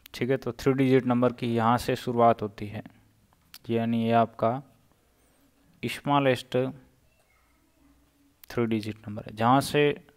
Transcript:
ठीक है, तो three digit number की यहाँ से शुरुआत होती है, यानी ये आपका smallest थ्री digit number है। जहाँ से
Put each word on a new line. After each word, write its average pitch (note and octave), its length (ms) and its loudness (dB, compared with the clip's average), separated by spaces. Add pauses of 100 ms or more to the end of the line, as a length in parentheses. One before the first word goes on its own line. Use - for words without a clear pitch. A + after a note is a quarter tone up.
(140)
ठीक B2+ 160 -4
है, C3+ 80 0
तो C3 140 -8
three - 220 0
digit C3 320 4
number B2 280 0
की A#2+ 220 -6
यहाँ A2+ 220 2
से B2+ 180 -4
शुरुआत A#2 460 2
होती G#2+ 260 -8
है, G#2 160 -12 (840)
यानी A#2 360 0
ये A#2 60 0
आपका A#2 500 0 (1200)
smallest C#3 760 0 (1900)
थ्री A#2+ 160 -2
digit A2 420 -6
number G#2 160 -12
है। A2 120 -16
जहाँ A#2+ 260 4
से D3 420 0 (140)